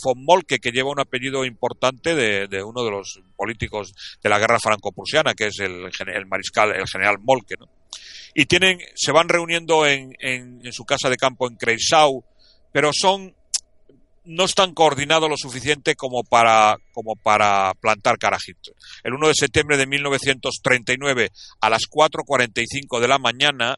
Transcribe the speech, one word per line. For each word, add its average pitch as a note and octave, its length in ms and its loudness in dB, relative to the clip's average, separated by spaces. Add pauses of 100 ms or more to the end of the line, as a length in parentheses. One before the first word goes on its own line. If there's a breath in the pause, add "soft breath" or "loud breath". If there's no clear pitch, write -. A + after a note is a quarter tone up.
von C3 200 -2
Moltke, D#3+ 360 2
que B2 100 -4
lleva C3 200 -2
un C#3+ 100 -4
apellido C3 440 -4
importante B2+ 680 -4
de, G#2 320 0
de F#2+ 160 -6
uno A#2 220 -6
de G#2+ 80 -2
los G2 280 -10 (160)
políticos G#2 560 -6 (300 loud breath)
de G#2 80 2
la G#2 80 4
guerra A2+ 220 2
franco-prusiana, G#2+ 720 -2
que G#2+ 140 -4
es G2 100 -10
el F2+ 340 -8
gen-, F#2 220 -10
el G2 120 -8
mariscal, G2 440 -2
el F#2+ 160 -4
general G2 340 0
Moltke, B2 380 -2
¿no? - 80 -20 (680 loud breath)
Y C#3+ 140 0
tienen, F3+ 320 2 (160)
se - 160 -4
van E3 180 4
reuniendo E3 580 0
en, C3+ 340 -2
en, B2+ 440 -8
en A#2+ 80 -14
su A#2+ 120 -12
casa C#3 260 0
de B2 60 0
campo B2+ 320 -2
en A#2 80 -16
Kreisau, C3 680 2 (500 soft breath)
pero D3 200 2
son, F#3+ 420 -2 (880)
no E3+ 200 -2
están F#3 280 2
coordinados D#3 560 2
lo D3+ 80 -4
suficiente C#3 580 -4
como B2 300 -6
para, A2+ 540 6 (160)
como A2 220 -10
para G2+ 580 2
plantar A2 420 0
cara G2+ 220 -2
a - 20 -12
Hitler. - 340 -20 (300 loud breath)
El A#2 80 -6
uno D3+ 160 -2
de D3 60 4
septiembre D3 420 0
de C3+ 100 2
mil C#3+ 160 -4
novecientos C3+ 600 -4
treinta B2+ 320 0
y - 20 -2
nueve, C3 360 -2 (280 loud breath)
a G#2+ 80 2
las A2 180 0
cuatro D#3 380 0
cuarenta A#2+ 380 0
y A2+ 40 -6
cinco C3+ 320 -6
de A#2+ 100 2
la C#3 100 4
mañana B2+ 600 -2